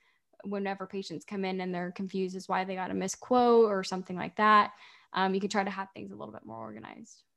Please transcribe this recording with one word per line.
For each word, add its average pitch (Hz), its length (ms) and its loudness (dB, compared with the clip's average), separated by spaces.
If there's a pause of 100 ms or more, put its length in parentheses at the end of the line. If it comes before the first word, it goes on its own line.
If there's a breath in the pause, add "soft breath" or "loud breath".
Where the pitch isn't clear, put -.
(440)
whenever 196 420 -4
patients 190 380 -10
come 196 200 -6
in 185 160 -2
and 185 120 -4
they're 180 200 -4
confused 190 420 -4
as 185 140 -12
why 185 160 0
they 190 100 -6
got 185 160 -6
a 190 40 -4
missed 190 260 -4
quote 240 460 6
or 196 180 0
something 185 320 -6
like 175 200 -6
that. 214 360 6 (400 soft breath)
Um, 190 220 0
you 196 60 0
can 196 100 -4
try 208 140 0
to 202 60 -4
have 196 240 -8
things 196 160 -14
a 190 60 -14
little - 160 -14
bit - 120 -16
more 113 140 -14
organized. - 640 -16 (140)